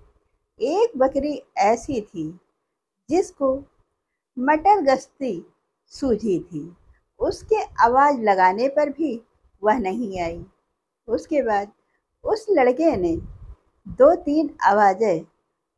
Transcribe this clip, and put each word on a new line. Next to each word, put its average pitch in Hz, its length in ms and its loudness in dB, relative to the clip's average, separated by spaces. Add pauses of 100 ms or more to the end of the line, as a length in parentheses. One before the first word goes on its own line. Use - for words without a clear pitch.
(600)
एक 349 380 0
बकरी 269 440 -2 (140)
ऐसी 233 440 0
थी 175 400 -10 (720)
जिसको 277 540 -2 (760)
मटर 311 440 2
गश्ती 262 720 -2 (340)
सूझी 220 540 -2
थी। 165 360 -14 (420)
उसके 403 440 -4
आवाज़ 262 580 2
लगाने 202 480 2
पर 294 220 -2
भी 277 320 -6 (400)
वह 208 160 2
नहीं 190 420 -6
आई। 170 260 -8 (600)
उसके 269 340 -2
बाद 208 300 -2 (520)
उस - 260 -4
लड़के 269 460 2
ने 170 200 -2 (720)
दो 247 260 6
तीन 294 480 -2
आवाज़ें 196 640 2 (520)